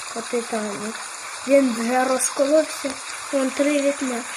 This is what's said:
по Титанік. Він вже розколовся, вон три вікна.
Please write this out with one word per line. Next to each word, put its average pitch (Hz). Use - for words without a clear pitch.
по 233
Титанік. 214
Він 262
вже 247
розколовся, 277
вон 262
три 285
вікна. 269